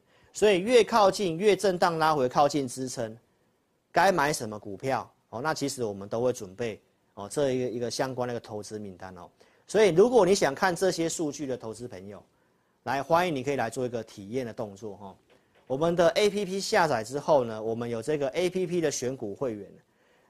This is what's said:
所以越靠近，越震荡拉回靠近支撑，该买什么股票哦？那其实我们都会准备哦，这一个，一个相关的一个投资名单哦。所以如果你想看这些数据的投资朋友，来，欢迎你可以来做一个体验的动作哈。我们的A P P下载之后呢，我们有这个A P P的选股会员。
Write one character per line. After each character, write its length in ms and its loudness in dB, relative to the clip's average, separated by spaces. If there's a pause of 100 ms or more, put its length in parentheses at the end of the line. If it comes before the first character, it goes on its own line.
(360)
所 140 6
以 80 4
越 240 6
靠 260 4
近， 280 -2
越 180 4
震 240 0
荡 180 2
拉 160 4
回 160 2
靠 200 4
近 180 -2
支 220 -8
撑， 280 -6 (760)
该 180 4
买 220 2
什 160 -6
么 100 -8
股 180 -12
票 320 -4 (200)
哦？ 120 -10
那 140 -2
其 140 -4
实 160 -6
我 80 -2
们 160 -10
都 120 -4
会 120 2
准 240 -12
备 240 -8 (340)
哦， 160 -10
这 220 0
一 80 0
个， 100 -2
一 80 -6
个 100 -4
相 240 -4
关 140 -4
的 80 -6
一 20 -6
个 40 -10
投 200 -12
资 160 -12
名 200 -12
单 200 -16
哦。 140 -18 (380)
所 160 4
以 60 6
如 200 6
果 160 6
你 80 4
想 180 2
看 220 0
这 160 2
些 180 -2
数 220 -4
据 160 -8
的 100 -4
投 160 -10
资 140 -12
朋 220 -14
友， 120 -16 (640)
来， 180 -2
欢 280 2
迎 40 -2
你 120 -4
可 80 -2
以 20 -2
来 160 -2
做 160 -4
一 20 -2
个 140 -6
体 280 -16
验 140 -4
的 80 -10
动 220 -10
作 220 -14
哈。 200 -18 (520)
我 80 -2
们 180 0
的 140 4
A 200 4
P 160 -2
P 160 -6
下 280 2
载 160 0
之 160 -6
后 240 4
呢， 180 -8
我 100 -2
们 160 -4
有 140 -4
这 160 -2
个 120 -2
A 200 -2
P 160 -2
P 140 -2
的 100 0
选 260 -4
股 200 -8
会 180 -4
员。 160 -12 (600)